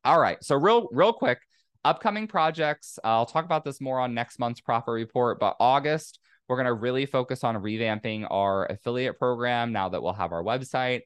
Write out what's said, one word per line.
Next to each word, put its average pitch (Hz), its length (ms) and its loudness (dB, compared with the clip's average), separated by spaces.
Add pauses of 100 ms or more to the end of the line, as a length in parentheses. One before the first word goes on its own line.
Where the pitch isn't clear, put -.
All 156 160 6
right. 101 240 2
So 143 120 0
real, 208 360 4
real 180 220 4
quick, 170 260 0 (440)
upcoming 208 440 0
projects. 160 760 -2
I'll 113 220 2
talk 165 200 -2
about 160 180 -2
this 139 180 -8
more 131 180 -2
on 123 140 -2
next 117 260 -6
month's 120 220 -4
profit 120 320 -2
report, 113 460 0
but 104 200 2
August, 143 600 2 (280)
we're 127 100 -2
gonna 123 160 0
really 127 320 -2
focus 131 380 -2
on 117 120 0
revamping 107 760 -4
our 98 380 0
affiliate 123 500 -4
program 120 540 -2
now 95 180 0
that 87 120 -4
we'll 87 120 -2
have 90 180 -4
our 85 120 -4
website 127 640 -2